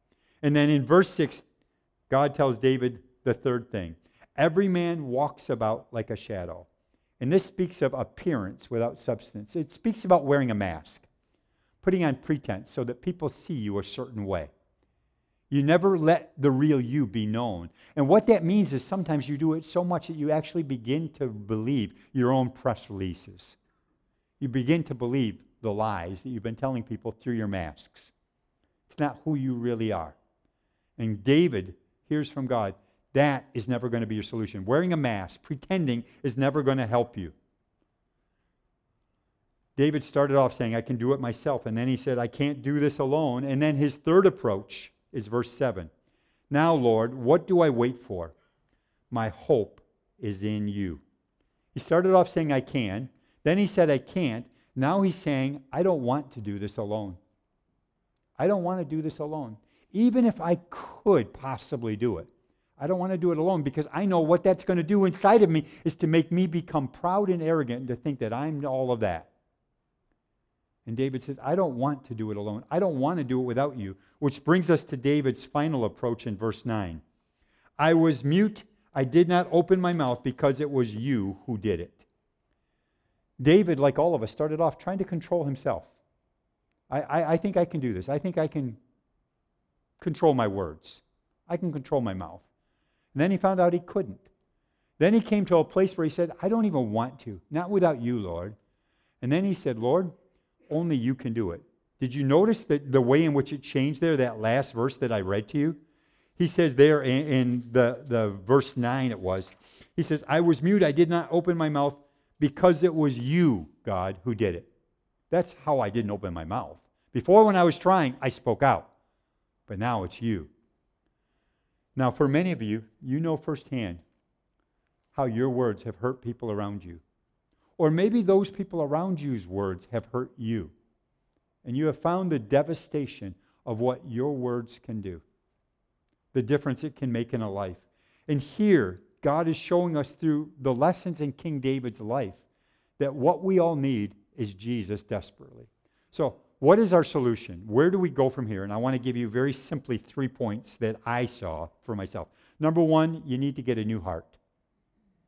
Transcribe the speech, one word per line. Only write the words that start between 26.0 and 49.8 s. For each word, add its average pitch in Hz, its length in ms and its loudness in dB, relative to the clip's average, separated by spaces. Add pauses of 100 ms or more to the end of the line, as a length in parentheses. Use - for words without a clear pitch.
that 131 80 -12
you've 113 120 -8
been 113 140 -6
telling 131 260 -4
people 110 300 -10
through 123 220 -6
your 110 120 -2
masks. - 640 -8 (800)
It's - 100 -16
not 143 260 -4
who 156 120 -2
you 131 180 -2
really 117 380 -2
are. 80 240 -8 (840)
And 110 240 -4
David 127 540 2 (320)
hears 151 220 -4
from 131 180 -8
God, 107 260 -2 (380)
"That 135 320 2 (100)
is 107 140 -6
never 123 200 -2
gonna 113 180 -2
be 110 100 -4
your 104 80 -4
solution." 107 400 -8
Wearing 160 280 0
a 165 40 0
mask, 107 460 -4
pretending, 139 600 -4 (200)
is 120 140 -4
never 135 260 0
gonna 135 240 0
help 117 300 0
you. 87 160 -10 (2500)
David 147 260 2
started 139 340 0
off 127 180 4
saying, 113 200 -2
"I 117 60 -2
can 127 160 -4
do 123 160 0
it 139 80 -2
myself." 127 460 -4
And 113 100 -4
then 120 100 -2
he 131 100 0
said, 127 220 -2
"I 120 80 -2
can't 143 360 -4
do 143 180 0
this 143 180 0
alone." 139 460 0
And 135 180 0
then 151 140 2
his 143 200 0
third 185 300 6
approach - 640 -2 (200)
is 107 160 -8
verse 117 240 -4
seven. 95 380 -4 (600)
"Now, 160 240 4
Lord, 117 400 4
what 135 320 2
do 180 140 4
I 160 100 6
wait 123 300 0
for? 85 320 -10 (800)
My 113 180 -2
hope - 520 -2 (380)